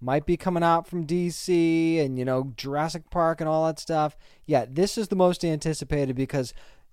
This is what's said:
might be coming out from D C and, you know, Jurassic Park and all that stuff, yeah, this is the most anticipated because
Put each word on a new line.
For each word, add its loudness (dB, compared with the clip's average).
might 0
be 2
coming 0
out 4
from -4
D 0
C 2
and, 0
you -2
know, -2
Jurassic -6
Park 0
and -2
all 2
that -2
stuff, -2
yeah, 2
this 0
is -4
the 0
most 4
anticipated -2
because -4